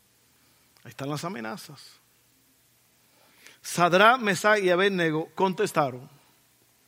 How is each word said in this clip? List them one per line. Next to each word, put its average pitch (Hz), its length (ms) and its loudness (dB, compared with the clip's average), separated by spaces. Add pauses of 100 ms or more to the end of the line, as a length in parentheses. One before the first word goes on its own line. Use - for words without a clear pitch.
(840)
Ahí 117 60 -20
están 135 200 -10
las 151 140 -6
amenazas. 151 760 -12 (1600)
Sadrach, 190 580 4
Mesach 208 440 0
y 180 60 2
Abednego 175 680 0
contestaron. 160 760 -2 (800)